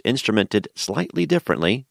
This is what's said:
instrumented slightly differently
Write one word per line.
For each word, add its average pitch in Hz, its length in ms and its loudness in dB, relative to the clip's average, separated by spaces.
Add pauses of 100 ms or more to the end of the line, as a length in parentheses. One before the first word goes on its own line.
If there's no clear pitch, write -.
instrumented 107 680 2
slightly - 520 -2
differently 120 640 0